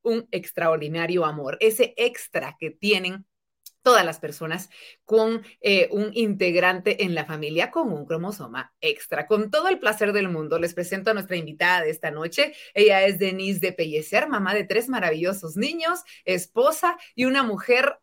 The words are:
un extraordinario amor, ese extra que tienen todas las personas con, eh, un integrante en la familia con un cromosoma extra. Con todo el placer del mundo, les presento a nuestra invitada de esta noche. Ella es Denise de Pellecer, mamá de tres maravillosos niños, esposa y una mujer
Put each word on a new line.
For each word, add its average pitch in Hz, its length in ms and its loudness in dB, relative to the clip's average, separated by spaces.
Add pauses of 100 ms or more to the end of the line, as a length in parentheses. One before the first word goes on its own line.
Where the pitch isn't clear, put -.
un 233 260 -2
extraordinario 165 960 -2
amor, 151 360 -6
ese 220 360 2
extra 180 640 -4
que 160 100 -6
tienen 190 560 -2 (580)
todas 220 220 6
las 160 140 -4
personas 160 500 -8 (360)
con, 220 360 2 (180)
eh, 190 300 4
un 214 240 -2
integrante 185 880 2
en 180 120 -2
la 151 100 -4
familia 156 460 -4
con 302 200 -2
un 147 140 -6
cromosoma 160 760 -8
extra. 151 460 -4
Con 214 240 0
todo 320 200 2
el 381 100 0
placer 208 340 0
del 196 160 0
mundo, 160 300 -2
les 170 160 -2
presento 190 340 -4
a 220 60 2
nuestra 190 200 -6
invitada 170 460 0
de 156 80 0
esta 160 220 -6
noche. 170 420 -2 (220)
Ella 196 320 6
es 196 100 2
Denise 190 420 -2
de 180 140 0
Pellecer, 165 560 -2
mamá 202 240 0
de 208 120 0
tres 226 220 0
maravillosos 175 720 -2
niños, 330 440 -2 (240)
esposa 269 720 0 (200)
y 254 100 0
una 269 160 2
mujer 247 600 0